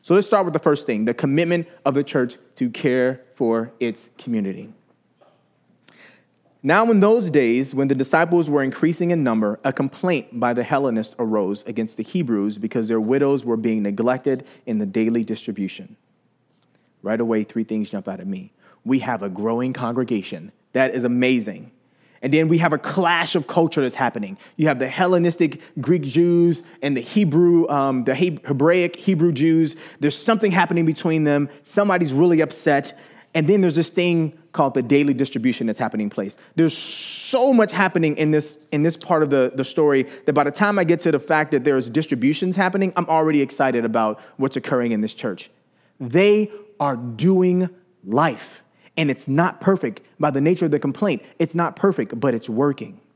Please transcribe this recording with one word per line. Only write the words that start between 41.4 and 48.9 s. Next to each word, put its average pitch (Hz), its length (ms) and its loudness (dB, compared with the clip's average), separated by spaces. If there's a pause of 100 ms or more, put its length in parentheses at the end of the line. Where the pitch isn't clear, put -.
that 131 140 0
there's 131 240 0
distributions 147 640 -2
happening, 190 400 0
I'm 175 120 -2
already 156 340 2
excited 131 420 0
about 110 380 -2 (160)
what's 135 180 -4
occurring 120 380 -2
in 107 80 -2
this 107 120 -4
church. - 360 -10 (500)
They 202 520 2 (280)
are 143 160 -2
doing 180 720 0 (360)
life. 127 580 -2 (340)